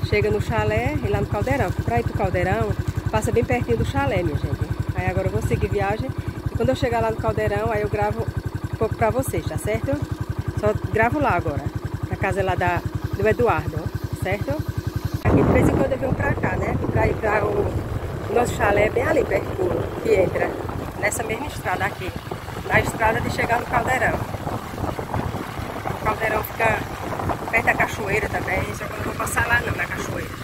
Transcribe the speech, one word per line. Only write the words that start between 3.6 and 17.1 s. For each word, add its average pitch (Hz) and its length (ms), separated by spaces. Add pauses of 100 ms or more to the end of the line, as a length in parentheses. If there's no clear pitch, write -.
do - 80
chalé, 269 380
minha 147 140
gente. 143 200 (380)
Aí 185 120
agora 190 200
eu 185 40
vou 214 100
seguir 214 280
viagem. 208 400 (420)
E - 60
quando 233 120
eu 262 60
chegar 233 240
lá 226 120
no 220 60
Caldeirão, 214 540
aí 214 120
eu 208 60
gravo 208 320 (520)
um - 40
pouco 220 180
pra 220 160
vocês, 214 340
tá 160 120
certo? 220 340 (680)
Só 208 140 (180)
gravo 226 280
lá 233 160
agora. 151 280 (460)
Na - 80
casa 196 260
lá 185 120
da, 175 260 (340)
do 196 100
Eduardo, 208 520 (460)
certo? 202 280 (720)
Aqui - 200
de - 100
vez - 160
em - 80
quando 269 140
eu 254 60
venho 254 180
pra - 180
cá, 185 240
né? 175 180 (160)
Pra 220 160
ir 214 80